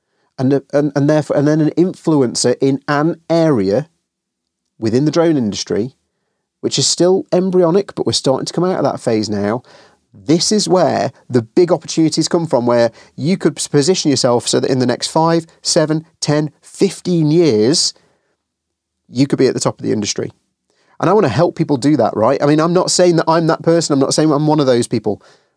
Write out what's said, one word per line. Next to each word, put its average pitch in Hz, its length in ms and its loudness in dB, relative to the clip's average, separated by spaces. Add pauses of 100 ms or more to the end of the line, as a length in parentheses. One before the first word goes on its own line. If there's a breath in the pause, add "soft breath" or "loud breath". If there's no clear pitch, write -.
(380)
and, 135 240 0 (100)
and, 147 240 0
and 143 140 2
therefore, 151 260 0
and 139 120 2
then 156 140 2
an 156 100 0
influencer 147 880 0
in 135 260 0
an 151 400 -2
area 143 640 0 (880)
within 113 280 0
the 151 60 0
drone 170 240 2
industry, 107 600 -4 (680)
which 131 160 -4
is 139 80 0
still 180 460 0
embryonic, 180 640 0
but - 100 -6
we're 117 60 -4
starting 131 340 -2
to - 60 -10
come 170 140 -2
out 185 120 -2
of - 60 -2
that 135 160 -2
phase 110 300 -2
now. 104 320 -4 (520 soft breath)
This 123 380 0
is 208 160 0
where 131 460 0 (160 soft breath)
the 123 120 2
big 170 300 2
opportunities 160 560 -2
come 165 200 -2
from, 123 180 0
where 120 260 2 (240 loud breath)
you 160 220 -2
could 151 200 -2
s-, - 120 -8
position 147 420 0
yourself 123 340 0
so - 140 0
that 127 100 -2
in 131 100 0
the 123 60 0
next - 220 -4
five, 165 380 0 (160 soft breath)
seven, 156 440 -2 (140)
ten, 151 320 -2 (100)
fifteen 175 720 -2
years, 143 600 2 (1120)
you 123 180 0
could - 140 -2
be 131 80 4
at 113 60 0
the 127 80 -4
top - 180 -4
of 120 60 -10
the 113 80 -2
industry. 110 380 -6 (680)
And 156 100 0
I 185 40 4
wanna 202 160 2
help 160 260 0
people 147 220 -2
do 143 180 2
that, 110 220 0
right? 120 260 0
I - 20 2
mean, 151 140 2
I'm 170 140 0
not 175 180 0
saying 180 240 2
that 160 140 0
I'm 160 180 2
that - 160 -2
person. 165 300 0
I'm 135 60 2
not 127 140 0
saying 156 160 2
I'm 151 160 0
one 151 140 2
of 143 60 2
those 120 200 2
people. 107 380 -6 (340 soft breath)